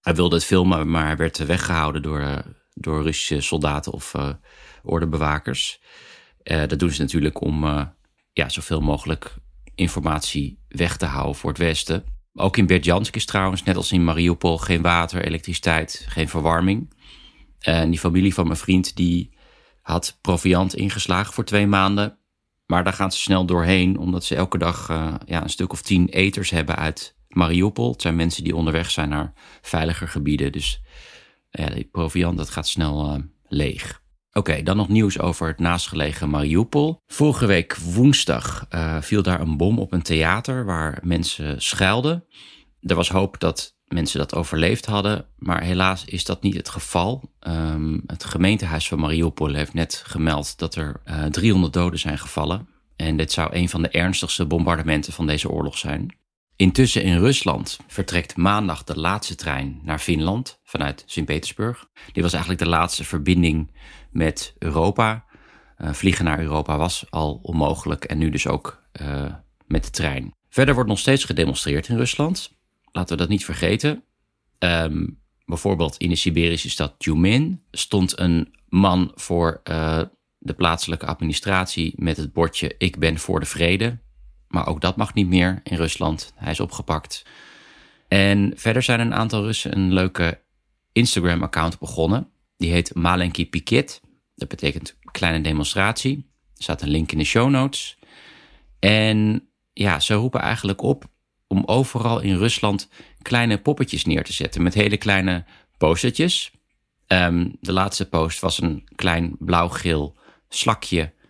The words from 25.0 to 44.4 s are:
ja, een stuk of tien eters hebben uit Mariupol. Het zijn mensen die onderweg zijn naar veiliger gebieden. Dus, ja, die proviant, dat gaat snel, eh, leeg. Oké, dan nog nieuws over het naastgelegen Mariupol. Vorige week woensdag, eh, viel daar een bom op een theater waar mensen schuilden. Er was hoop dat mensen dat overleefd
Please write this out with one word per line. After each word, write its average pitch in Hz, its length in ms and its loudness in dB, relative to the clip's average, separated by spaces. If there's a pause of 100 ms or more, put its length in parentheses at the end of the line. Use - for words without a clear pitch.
ja, 85 180 -2
een 76 80 -6
stuk 92 220 -4
of - 100 -8
tien 90 260 4
eters 95 420 0
hebben 80 260 0
uit - 400 -4 (120)
Mariupol. 92 640 2
Het - 100 -8
zijn 82 140 0
mensen 82 280 0
die 82 120 -2
onderweg 82 340 0
zijn 76 180 -2
naar 73 240 -4 (280)
veiliger 82 480 -2
gebieden. 71 440 -2
Dus, - 300 -4 (680)
ja, 78 160 -6
die - 180 -6
proviant, 85 540 -2
dat 78 120 -6
gaat - 180 -6
snel, 76 380 0
eh, 73 160 -4 (260)
leeg. - 540 -4 (300)
Oké, 78 300 0
dan 90 140 2
nog 104 120 0
nieuws 104 300 4
over 85 280 -2
het 80 120 -4
naastgelegen 78 720 -2
Mariupol. 95 760 0
Vorige 143 400 2
week 92 300 2
woensdag, 87 920 2
eh, 80 320 -2
viel 104 220 2
daar 90 180 2
een 78 160 0
bom 98 220 2
op 98 140 -4
een 87 100 2
theater 95 600 0
waar 80 380 -2
mensen 82 600 -2
schuilden. 127 640 2 (560)
Er 90 140 0
was 82 140 2
hoop 95 320 0
dat - 440 -2
mensen - 340 -2
dat 73 160 -2
overleefd 85 520 0